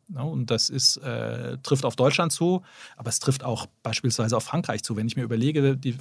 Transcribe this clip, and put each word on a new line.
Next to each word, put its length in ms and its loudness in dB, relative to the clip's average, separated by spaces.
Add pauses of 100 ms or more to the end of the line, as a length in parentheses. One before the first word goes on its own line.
(140)
Ja, 60 -8
und 300 -4
das 180 2
ist, 300 2
äh, 640 -6
trifft 240 2
auf 100 -2
Deutschland 340 4
zu, 300 2 (340)
aber 140 -8
es 120 -2
trifft 220 0
auch 240 -4 (160)
beispielsweise 540 0
auf 80 0
Frankreich 400 -4
zu. 120 -4
Wenn 100 0
ich 100 -2
mir 60 -2
überlege, 560 2
die, 220 -4